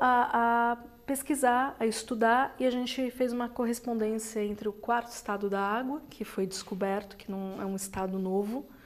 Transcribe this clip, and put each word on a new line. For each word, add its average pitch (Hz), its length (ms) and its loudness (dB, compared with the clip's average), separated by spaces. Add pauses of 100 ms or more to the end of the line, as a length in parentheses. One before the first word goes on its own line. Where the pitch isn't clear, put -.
a, 240 720 4
a 233 40 -4 (280)
pesquisar, 262 760 2
a 226 60 2
estudar, 226 760 2
e 254 60 2
a 254 60 6
gente 247 400 -2
fez 254 200 0
uma 240 160 -2
correspondência 226 960 -2
entre 208 240 -4
o 208 60 -2
quarto 233 380 -2
estado 202 380 -4
da 196 120 0
água, 254 480 -2
que - 160 -10
foi 190 220 -2
descoberto, 196 680 -4
que - 140 -16
não 190 320 -6
é 196 40 -6
um 196 100 -2
estado 190 420 -4
novo, 202 480 0 (200)